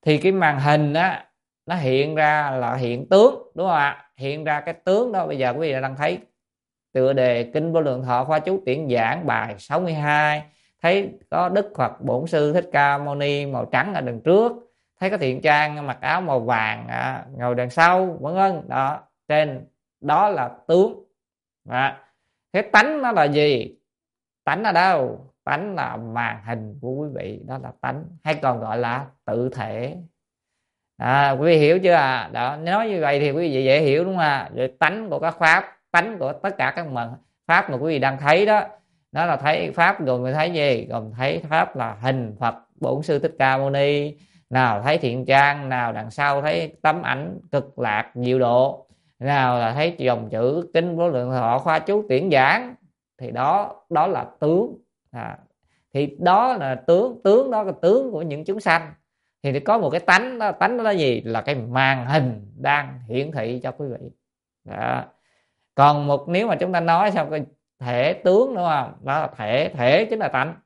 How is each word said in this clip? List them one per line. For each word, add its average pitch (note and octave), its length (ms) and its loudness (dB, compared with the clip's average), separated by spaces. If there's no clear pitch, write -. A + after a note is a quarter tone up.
Thì D3+ 160 4
cái F#3 140 2
màn D#3 280 2
hình D3 340 2
á, E3+ 320 -2
nó E3 80 -4
hiện C#3+ 400 0
ra D3+ 360 2
là B2 240 -2
hiện B2+ 340 -4
tướng, A3 260 6
đúng F3 120 -4
không F3 100 2
ạ? C#3+ 300 -2
Hiện C#3+ 280 -6
ra D3 160 -2
cái D#3+ 140 -8
tướng G#3+ 380 0
đó, F#3 140 -2
bây D3 120 -6
giờ B2 200 0
quý D#3 140 -2
vị C3 80 -4
đang C3 160 -6
thấy D#3+ 220 -2
tựa C3 200 2
đề B2 420 0
Kinh D#3 180 -2
Vô E3 80 2
Lượng C3 240 -2
Thọ B2+ 200 0
Khoa D#3 140 0
Chú F#3+ 280 -2
Tuyển C#3+ 240 -2
Giảng B2 360 0
bài A2+ 320 -2
sáu D3+ 220 -4
mươi E3+ 140 -4
hai. D3+ 480 0
Thấy G3 280 2
có F3 180 0
Đức G3+ 280 -2
Phật A#2+ 240 -2
Bổn C3+ 260 -2
Sư D3 260 0
Thích E3+ 200 0
Ca C#3+ 260 4
Mâu C#3+ 160 -6
Ni C#3+ 320 -2
màu B2 180 -6
trắng - 300 -2
ở D#3 60 -2
đằng A#2+ 200 -6
trước. A3 320 4
Thấy F#3+ 100 -2
có G#3+ 60 -4
Thiện C3+ 240 -2
Trang D3 460 2
mặc C3 140 -8
áo D#3+ 200 -2
màu C#3+ 200 0
vàng, A2 480 -2
à, B2 360 -6
ngồi B2 180 -4
đằng B2 160 -4
sau, F3+ 360 4
vân D3+ 140 -6
vân. F#3+ 340 0
Đó, C3+ 320 -2
trên D3 380 0
đó D#3+ 280 2
là C3+ 220 -2
tướng. G3 380 2
Đó. C3 280 -2
Thế G3+ 100 0
tánh C4+ 400 2
nó A#3+ 100 -2
là E3+ 120 4
gì? D3 520 0
Tánh E3 200 -2
ở G#3 80 0
đâu? E3 580 0
Tánh F3 300 -4
là B2+ 220 -6
màn A2+ 500 -6
hình A2 340 -10
của B2 120 -8
quý D3 220 -8
vị, - 320 -10
đó C3 160 -12
là B2+ 180 -14
tánh, C3 240 -6
hay D#3 100 -2
còn C3 260 -2
gọi A2 180 -6
là B2 280 -4
tự A#2 240 -2
thể. A#2+ 480 -8
À, C#3 340 2
quý C3+ 160 0
vị E3 120 6
hiểu D3+ 200 6
chưa F#3 140 4
ạ? C3 400 2
Đó, B2 240 -2
nói F#3 320 -2
như F#3+ 120 -4
vậy C#3+ 200 2
thì D3 100 2
quý D#3 240 -2
vị C3 100 0
dễ C3+ 160 6
hiểu D3+ 240 2
đúng F#3+ 100 -4
không F3 80 0
ạ? C#3 320 0
Vậy B2+ 240 -4
tánh F#3+ 320 0
của D3 80 -2
các D#3+ 200 -4
pháp, E3+ 400 2
tánh F#3+ 280 0
của C#3 140 -4
tất G3 260 -8
cả C3+ 180 0
các E3+ 100 -8
mần-, A#2+ 280 -8
pháp F3 240 2
mà C3+ 60 -4
quý D3+ 180 -2
vị C#3+ 40 -2
đang C3+ 200 0
thấy D#3 280 4
đó, G#3+ 160 4
nó E3 140 -2
là D#3+ 100 0
thấy D#3 340 0
pháp F3 340 0
gồm, B2 180 0
người B2+ 100 -2
thấy D#3 180 0
gì? C#3+ 400 0
Gồm A2 260 -8
thấy D3 320 -2
pháp E3 280 0
là A2+ 260 -6
hình A#2+ 380 -2
Phật A#2 140 -2
Bổn C#3 220 -2
Sư D#3 160 -2
Thích D#3 200 -4
Ca C3+ 180 2
Mâu C3+ 140 0
Ni, D3 440 0
nào A#2+ 320 2
thấy D3+ 160 0
Thiện B2+ 260 -4
Trang, C#3 440 4
nào B2 240 -2
đằng A2 180 -10
sau C#3+ 320 -2
thấy D#3 400 -4
tấm D#3+ 200 0
ảnh D#3+ 360 -6
Cực - 260 -4
Lạc A2+ 360 -2
Diệu B2 240 0
Độ, B2 480 2
nào B2+ 400 2
là A2+ 140 0
thấy D#3+ 260 -2
dòng A#2 320 0
chữ C3+ 440 -2
Kinh E3+ 220 0
Vô E3+ 120 0
Lượng B2+ 220 -2
Thọ B2 280 0
Khoa D#3+ 200 2
Chú G#3 300 -2
Tuyển C#3+ 220 0
Giảng. E3+ 440 2
Thì B2 120 -12
đó, D3 600 -2
đó D#3+ 160 2
là E3 200 -4
tướng. E3+ 380 0
À, A2+ 280 -12
thì C#3+ 240 -4
đó A3 380 4
là C3+ 180 -4
tướng, G3 500 2
tướng B3 260 4
đó G#3+ 120 -2
là F#3+ 100 -6
tướng A#3 300 2
của D#3+ 100 -6
những D#3 220 -8
chúng G3 160 -4
sanh. E3 320 0
Thì C#3 180 -2
có G#3+ 180 2
một D#3+ 120 0
cái E3 100 -2
tánh A#3 380 4
đó, G#3+ 140 -2
tánh A#3 240 0
đó A#3 60 -4
là A3 80 2
gì? C#3+ 300 2
Là A2+ 200 -4
cái C#3 140 -4
màn B2+ 520 0
hình B2 500 -2
đang C3+ 520 -2
hiển C#3 240 -4
thị B2 300 -6
cho C3 80 -6
quý C#3+ 180 -10
vị. B2+ 220 -12
Đó. A#2+ 400 -6
Còn D3 320 4
một, C#3+ 220 -2
nếu F#3 180 0
mà G3 100 0
chúng F3+ 160 -4
ta F3 80 0
nói E3+ 300 2
xong D#3+ 200 -4
cái D3+ 140 -6
thể B2 340 0
tướng, A3+ 420 2
đúng F3+ 100 -4
không? C#3+ 280 -2
Đó C#3 180 -2
là C#3 160 -4
thể, B2 320 0
thể C#3 360 4
chính A3 140 -4
là F3+ 100 -2
tánh. C#3+ 260 -2